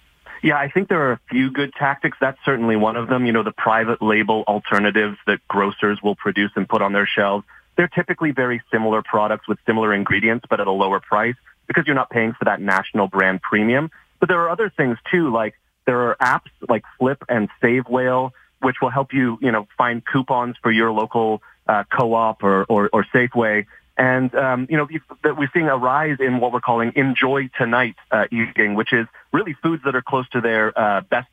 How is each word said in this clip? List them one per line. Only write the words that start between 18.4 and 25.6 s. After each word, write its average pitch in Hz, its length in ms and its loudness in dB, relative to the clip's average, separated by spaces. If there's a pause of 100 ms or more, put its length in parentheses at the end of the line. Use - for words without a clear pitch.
which 127 200 0
will 127 100 0
help 135 220 -4
you, 123 280 0
you 127 120 0
know, 107 140 -2 (120)
find 117 260 0
coupons 123 580 -2
for 117 80 2
your 113 200 4
local, 110 520 -2 (260)
uh, 107 220 2
co-op 113 520 0
or, 98 260 2
or, 104 240 2
or 110 120 2 (100)
Safeway. 117 520 0 (320)
And, 127 360 2
um, 131 340 -2
you 156 80 -2
know, 151 140 0
we've, 160 100 -8 (220)
that 151 160 0
we're 143 160 -2
seeing 160 140 0